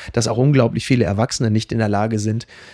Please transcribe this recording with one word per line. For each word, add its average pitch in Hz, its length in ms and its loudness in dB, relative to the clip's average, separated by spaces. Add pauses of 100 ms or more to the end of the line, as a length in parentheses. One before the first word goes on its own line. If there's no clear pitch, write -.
(120)
dass 117 160 0
auch 110 100 -2
unglaublich 127 480 2
viele 123 180 2
Erwachsene 107 460 0
nicht 110 220 -2
in 113 60 -2
der 110 100 0
Lage 107 300 0
sind, 110 280 -4 (280)